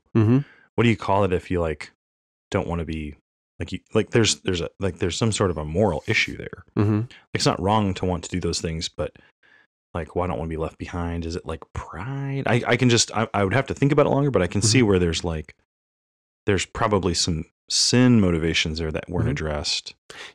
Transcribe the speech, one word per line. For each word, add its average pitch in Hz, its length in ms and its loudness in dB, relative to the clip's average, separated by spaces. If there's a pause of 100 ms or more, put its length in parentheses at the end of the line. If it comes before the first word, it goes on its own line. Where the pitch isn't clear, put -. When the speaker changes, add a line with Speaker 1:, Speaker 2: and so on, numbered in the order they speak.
(160)
Speaker 1:
Mm-hmm. 113 220 6 (360)
Speaker 2:
What 113 100 2
do 117 60 6
you 101 60 2
call 101 280 2
it 90 80 0
if - 180 -2
you, 87 100 0
like, 80 300 -4 (600)
don't - 180 -2
wanna 85 160 -4
be, 76 320 -8 (420)
like, 90 140 -10
you, 92 80 -8 (140)
like, 107 160 0
there's, 110 300 4
there's 90 200 -2
a, - 80 -4 (120)
like, 95 180 -4
there's 87 180 -2
some 113 160 0
sort 98 180 0
of 78 80 -6
a 76 60 -6
moral 82 420 0
issue - 300 -2
there. - 280 -14 (120)
Speaker 1:
Mm-hmm. 107 240 2 (320)
Speaker 2:
It's - 140 -2
not 113 140 0
wrong 98 340 2
to - 100 -6
want 87 200 -2
to - 60 -14
do 92 100 -4
those 85 200 -2
things, 82 280 -6
but, - 280 -8 (800)
like, 82 200 -8
"Well, 87 100 -2
I 90 40 -2
don't 73 100 -4
wanna 80 120 -6
be 80 80 -6
left 80 200 -6
behind." 85 460 -6
Is 82 120 -6
it, - 100 -10
like, 82 160 -10 (100)
pride? 139 720 -8
I, 117 200 2
I 120 100 2
can 123 140 4
just, 117 260 2
I, 110 180 0
I 101 100 2
would 95 100 0
have 135 140 2
to 90 60 -6
think 143 180 2
about 143 140 4
it - 40 2
longer, 139 200 2
but 98 120 4
I 87 40 2
can 101 160 -2
see 110 180 4
Speaker 1:
Mm-hmm. 110 80 6
Speaker 2:
where 95 100 6
there's, 85 260 0
like, 80 300 -6 (920)
there's 98 200 2
probably 95 480 0
some 78 320 -2 (240)
sin 123 500 6
motivations 82 580 2
there 80 140 -4
that - 160 -8
weren't 87 160 -2
Speaker 1:
Mm-hmm. 117 60 0
Speaker 2:
addressed, - 640 -4 (400)